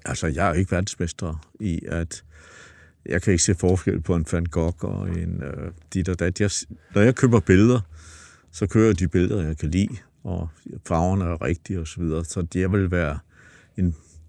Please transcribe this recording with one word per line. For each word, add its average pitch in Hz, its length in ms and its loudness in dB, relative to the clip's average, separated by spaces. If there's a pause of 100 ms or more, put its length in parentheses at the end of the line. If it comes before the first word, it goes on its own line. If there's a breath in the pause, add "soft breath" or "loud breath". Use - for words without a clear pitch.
altså, 82 220 -4
jeg 82 180 0
er 90 40 2
jo 78 60 0
ikke 95 160 0
verdensmester 87 760 -4 (120)
i, 95 280 -4
at 85 360 -6 (840 soft breath)
jeg 90 160 -2
kan 107 120 2
ikke 85 100 2
se 98 120 2
forskel 92 460 2
på 87 140 0
en 82 160 0
Van 85 140 0
Gogh 82 380 -2
og 95 260 -6
en, 87 340 -6
øh, 78 280 -10 (220)
dit 92 160 -2
og 92 100 -2
dat. 90 220 0
Jeg 101 100 2
s-, - 140 -6 (300)
når 101 60 6
jeg 123 140 6
køber 117 240 4
billeder, 107 400 6 (720 soft breath)
så - 160 -2
køber 110 180 4
jeg 104 140 4
de 92 80 2
billeder, 92 400 0
jeg 78 100 -4
kan 76 120 -4
lide, 95 260 0 (280)
og 87 260 -6 (380)
farverne 90 380 0
er 85 160 -4
rigtige 87 380 -4
og 80 80 -8
så - 140 -10
videre. 82 240 -2
Så - 160 -6
det 90 300 -2
vil 95 200 2
være 76 280 0 (580 soft breath)
en 87 180 0 (340 soft breath)